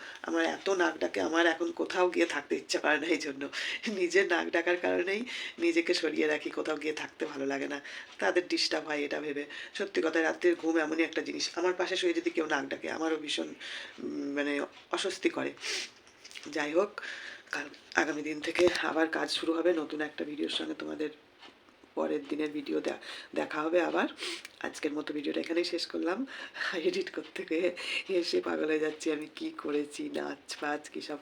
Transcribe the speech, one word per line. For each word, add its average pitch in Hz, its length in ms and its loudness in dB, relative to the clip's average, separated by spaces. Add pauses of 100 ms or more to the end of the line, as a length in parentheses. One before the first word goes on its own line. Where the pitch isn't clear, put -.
(220)
আমার 165 220 2
এত 160 260 0
নাক 170 280 2
ডাকে, 175 220 -2
আমার 170 260 4
এখন 170 260 2
কোথাও 180 360 2
গিয়ে 170 180 4
থাকতে - 300 -2
ইচ্ছা - 220 -2
করে 147 200 4
না, 147 80 -2
এই 160 120 2
জন্য 139 300 -6 (400)
নিজের 185 380 4
নাক 170 240 2
ডাকার 170 260 4
কারণেই 185 480 0 (340)
নিজেকে 170 360 4
সরিয়ে 156 320 2
রাখি, 151 240 0
কোথাও 156 260 -2
গিয়ে 151 160 -2
থাকতে - 340 -6
ভালো 139 200 -4
লাগে 139 220 0
না, 143 120 -4 (380)
তাদের 180 300 2
ডিস্টার্ব 160 380 2
হয় 147 180 0
এটা 151 160 -2
ভেবে। 143 260 -4 (280)
সত্যি 185 280 0
কথা, 160 200 4
রাত্রির 165 320 4
ঘুম 165 240 2
এমনই 160 240 2
একটা 156 180 2
জিনিস, 143 380 -2
আমার 180 160 4
পাশে 180 220 0
শুয়ে 175 180 4
যদি 170 160 0
কেউ 156 160 2
নাক 143 180 2
ডাকে, 156 260 -6
আমারও 160 260 0
ভীষণ, 156 320 -2 (540)
উম, 143 320 -4
মানে 143 260 0 (300)
অস্বস্তি - 400 0
করে। 139 220 -2 (920)
যাই 151 260 -2
হোক, 196 280 2 (500)
কাল, 143 180 -6 (260)
আগামী 151 280 2
দিন 151 180 -4
থেকে 175 280 6 (140)
আবার 160 260 4
কাজ 151 220 0
শুরু - 220 0
হবে 165 200 4
নতুন 151 280 -2
একটা 156 240 -4
ভিডিওর 151 260 -2
সঙ্গে। 156 240 -2
তোমাদের 151 360 -4 (840)
পরের 151 340 -2
দিনের 151 220 -2
ভিডিও 151 300 -2
দে-, - 120 -2 (420)
দেখা 151 280 -2
হবে 165 180 4
আবার। 165 280 2 (520)
আজকের - 320 -2
মতো 151 220 -4
ভিডিওটা 151 260 0
এখানেই 165 240 0
শেষ 175 220 -2
করলাম। 170 400 0 (480)
এডিট 180 400 0
করতে - 360 -8
গিয়ে 175 260 2 (320)
এসে 180 320 4
পাগল 165 240 0
হয়ে 156 140 4
যাচ্ছি, 156 340 0
আমি 151 240 -2
কি 160 140 -4
করেছি, 147 580 -2
নাচ 143 480 -6
ফাচ 147 340 -4
কী - 100 -8
সব 147 220 -6